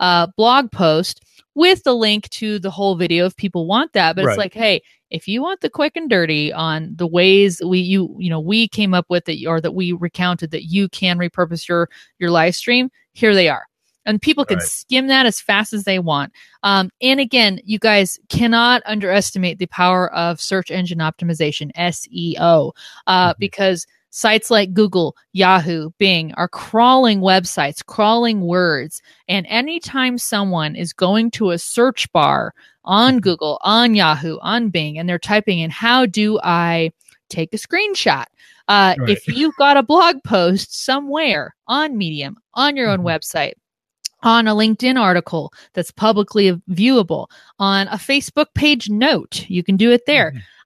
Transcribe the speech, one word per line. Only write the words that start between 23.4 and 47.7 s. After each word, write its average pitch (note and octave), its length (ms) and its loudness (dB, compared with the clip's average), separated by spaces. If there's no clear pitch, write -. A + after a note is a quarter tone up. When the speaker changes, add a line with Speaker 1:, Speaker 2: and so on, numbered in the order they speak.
Speaker 1:
sites A3 360 0
like G#3 240 2
Google, F3+ 420 2
Yahoo, F3 560 2
Bing E3+ 360 0
are F3 140 -4
crawling A#3+ 720 2
websites, F#3 640 0
crawling A3 560 0
words. E3+ 580 -2
And F3+ 220 -4
anytime B3+ 680 -4
someone F3+ 580 -2
is E3+ 160 -8
going G#3+ 380 0
to G3 220 -2
a E3+ 60 -2
search - 540 -2
bar C#3 400 2
on A3+ 300 4
Speaker 2:
Mm-hmm. B3 60 2
Speaker 1:
Google, D#3 420 -2
on A3+ 320 4
Yahoo, D#3+ 480 0
on A3 260 -2
Bing, D#3 300 -4
and E3+ 100 -4
they're F3 100 -2
typing G#3 420 0
in, D#3+ 100 -4
"How B3 360 2
do G#3+ 360 0
I E3+ 500 0
take E3 240 -6
a - 20 -4
screenshot?" E4+ 720 -2
Uh, G3 300 4
Speaker 2:
Right. B2 120 -2
Speaker 1:
if - 180 -2
you've C#4+ 280 -2
got C#4+ 200 4
a C#4 60 4
blog E4+ 420 4
post F#3 500 0
somewhere C#4 720 -4
on C#4+ 280 -2
Medium, D#3+ 400 -6
on C#4+ 240 -2
your B3 140 -2
own G3 80 -2
Speaker 2:
Mm-hmm. F3 80 -4
Speaker 1:
website, D#3+ 460 -4
on A3+ 220 4
a G#3+ 80 0
LinkedIn A3 460 0
article F3 520 0
that's - 180 -6
publicly G#3 640 2
viewable, F#3+ 580 2
on G3 300 0